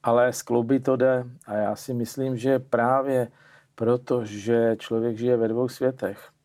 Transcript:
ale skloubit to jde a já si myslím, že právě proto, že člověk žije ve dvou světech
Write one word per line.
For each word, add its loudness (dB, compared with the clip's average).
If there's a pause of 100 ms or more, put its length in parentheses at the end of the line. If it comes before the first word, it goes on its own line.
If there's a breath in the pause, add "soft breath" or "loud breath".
ale 4
skloubit 0
to 2
jde 2 (220)
a -8
já 0
si -10
myslím, -4
že 2
právě 0 (460 soft breath)
proto, 0
že 0
člověk -4
žije 2
ve 0
dvou 0
světech -4 (160)